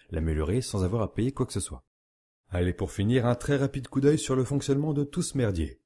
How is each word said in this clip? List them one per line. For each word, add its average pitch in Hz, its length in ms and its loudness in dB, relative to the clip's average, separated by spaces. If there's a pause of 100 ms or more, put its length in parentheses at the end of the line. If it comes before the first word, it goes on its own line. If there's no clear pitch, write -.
l'améliorer 80 520 0
sans 98 220 -2
avoir 104 200 0
à 92 100 -4
payer 120 180 0
quoi 127 140 -2
que - 80 -6
ce 104 60 -4
soit. - 240 -8 (640)
Allez, 90 240 0
pour - 180 -4
finir, 117 360 2
un 120 80 2
très 143 220 0
rapide 135 300 -2
coup 139 140 -2
d'œil 143 160 6
sur 135 180 -2
le 131 80 2
fonctionnement 143 500 0
de 143 100 0
tout 143 180 -4
ce - 160 -4
merdier. 95 480 0